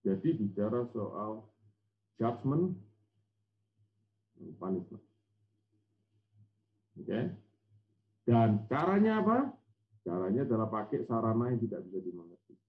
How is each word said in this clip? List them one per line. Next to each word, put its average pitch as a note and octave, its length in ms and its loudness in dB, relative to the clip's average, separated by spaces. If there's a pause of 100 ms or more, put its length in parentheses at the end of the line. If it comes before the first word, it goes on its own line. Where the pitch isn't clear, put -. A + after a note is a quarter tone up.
Jadi G2 320 0
bicara G#2+ 480 -2 (160)
soal G#2+ 480 -8 (720)
judgment, C3+ 560 0 (1800)
punishment. F#2+ 480 -6 (1900)
Oke? G#2+ 240 -4 (1040)
Dan A#2 240 6 (200)
caranya G3+ 520 4
apa? G#3+ 180 4 (680)
Caranya F#2+ 440 0
adalah A2 240 2
pakai A2 320 -4
sarana A2+ 480 0
yang A#2 80 0
tidak G2+ 280 -4
bisa F#2 120 -8
dimengerti. F2 540 -14 (140)